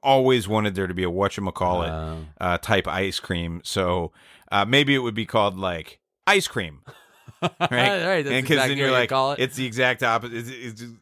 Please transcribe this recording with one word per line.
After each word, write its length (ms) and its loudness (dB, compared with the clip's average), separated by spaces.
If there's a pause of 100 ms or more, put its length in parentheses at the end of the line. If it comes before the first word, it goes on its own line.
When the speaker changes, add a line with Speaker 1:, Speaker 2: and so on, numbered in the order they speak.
Speaker 1:
always 440 4
wanted 280 0
there 120 -2
to 60 -4
be 100 -2
a 80 0
whatchamacallit, 760 -2
Speaker 2:
Oh. 360 -8 (160)
Speaker 1:
uh, 160 0
type 300 0
ice 320 -2
cream. 440 -6
So, 480 -2 (400)
uh, 140 2
maybe 300 4
it 40 2
would 160 -4
be 100 -4
called, 320 0
like, 420 -6 (260)
ice 220 2
cream. 380 -8
Speaker 2:
<laughs> 60 -20 (500)
Speaker 1:
Right? 300 -2
Speaker 2:
Right, 520 2
that's 120 -4
Speaker 1:
And 100 0
'cause 120 0
Speaker 2:
exactly 120 4
Speaker 1:
then 100 -2
you're 100 2
Speaker 2:
what 60 2
you 40 4
Speaker 1:
like, 100 2
Speaker 2:
call 220 2
it. 80 -6
Speaker 1:
it's 160 -2
the 100 -4
exact 380 0
opposite. 320 0
It's, 140 -8
it's, 420 -14 (100)